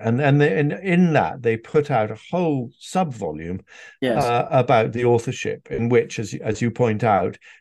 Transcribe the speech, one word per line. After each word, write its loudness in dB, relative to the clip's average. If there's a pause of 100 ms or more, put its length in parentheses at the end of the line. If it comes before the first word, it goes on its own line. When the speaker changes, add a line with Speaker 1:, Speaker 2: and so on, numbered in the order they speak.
Speaker 1:
And, 0
and, 4
they, 2
and 0
in 2
that, 0
they 2
put -2
out 0
a -10 (140)
whole -2
sub-volume, -6 (400)
Speaker 2:
Yes. 0
Speaker 1:
uh, 0
about 4
the -2
authorship, -2
in -2
which, 2
as, -8
as -6
you 0
point -2
out, 0 (240)